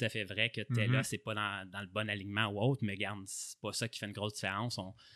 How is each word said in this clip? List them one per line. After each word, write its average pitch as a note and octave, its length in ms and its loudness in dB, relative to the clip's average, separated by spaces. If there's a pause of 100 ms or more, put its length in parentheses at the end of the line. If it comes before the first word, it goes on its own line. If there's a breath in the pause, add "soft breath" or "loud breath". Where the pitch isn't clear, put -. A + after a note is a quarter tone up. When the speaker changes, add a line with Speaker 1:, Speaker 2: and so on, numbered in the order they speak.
Speaker 1:
à A2+ 60 4
fait A2 160 -2
vrai G#2+ 260 2
que A2+ 100 -4
t'es G#2+ 260 2
Speaker 2:
Mhm. A#2+ 60 6
Speaker 1:
là, C3 100 6
c'est - 160 -2
pas A2 160 -4
dans, G2+ 360 -2
dans G2 100 -6
le G2+ 60 -4
bon G#2+ 220 -2
alignement G2+ 380 0
ou G2+ 140 -2
autre, B2+ 240 4
mais G2 120 2
garde, G2+ 300 -2
c'est - 340 -8
pas G#2 120 -2
ça A2+ 160 -2
qui - 100 -10
fait G#2+ 80 -4
une G#2 60 -4
grosse G#2 220 -2
différence. G#2 440 -2
On, F#2+ 160 -6 (220 soft breath)